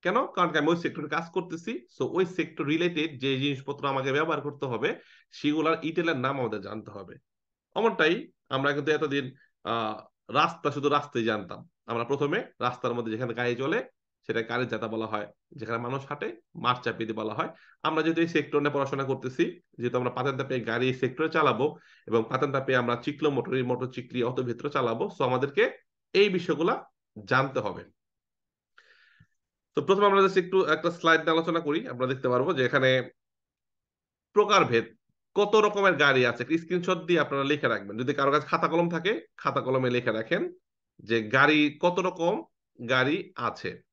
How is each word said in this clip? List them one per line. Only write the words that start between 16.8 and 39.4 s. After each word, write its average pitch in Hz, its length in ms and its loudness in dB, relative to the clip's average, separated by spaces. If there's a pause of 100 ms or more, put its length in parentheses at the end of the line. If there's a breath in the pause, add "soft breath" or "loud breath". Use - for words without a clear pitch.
চাপিয়ে 113 240 -4
দিয়ে 110 100 -6
বলা 110 160 -4
হয়। 107 160 -4 (340 soft breath)
আমরা 156 200 0
যেহেতু 165 180 2
এই 170 60 2
সেক্টর 147 320 0
নিয়ে 143 140 0
পড়াশোনা 135 300 -2
করতেছি, 131 580 -4 (160)
যেহেতু 120 200 -2
আমরা 123 120 0
পাতেন্তা 131 340 -2
পেয়ে 131 180 -4
গাড়ি 117 260 0
এই 127 60 0
সেক্টরে 131 360 -2
চালাবো 147 480 2 (300 loud breath)
এবং 113 220 2
পাতেন্তা 135 300 0
পেয়ে 131 180 0
আমরা 120 180 0
চিকলো 143 360 -2
মোটরি, 135 320 -2
মোটর 123 280 -4
চিকলি, 123 320 -6
অটো 127 200 -2
ভেতরে 120 260 -6
চালাবো, 127 380 0 (120)
so 139 40 2
আমাদেরকে 139 480 2 (420)
এই 202 160 6
বিষয়গুলা 170 640 -2 (340)
জানতে 131 340 2
হবে। 92 260 -8 (1900 soft breath)
তো 151 60 0
প্রথমে 196 240 2
আমরা 196 160 6
just 190 240 4
একটু 185 200 2
একটা 160 260 0
স্লাইড 165 300 2
নিয়ে 160 100 0
আলোচনা 165 280 0
করি, 160 280 -4
আমরা 127 200 -4
দেখতে 131 220 -2
পারবো 131 240 2
যে 131 120 2
এখানে 131 440 2 (1200)
প্রকারভেদ 120 640 4 (400)
কত 208 200 4
রকমের 202 400 6
গাড়ি 135 300 6
আছে। 120 180 0
একটা 160 140 0
স্ক্রিনশট 175 400 -2
দিয়ে 170 220 2
আপনারা 139 240 0
লিখে 147 240 0
রাখবেন, 101 300 -4
যদি 127 160 -2
কারো 139 180 2
কাছে 143 160 2
খাতা 170 200 0
কলম 170 220 2
থাকে, 175 360 -2 (120)
খাতা 135 240 -2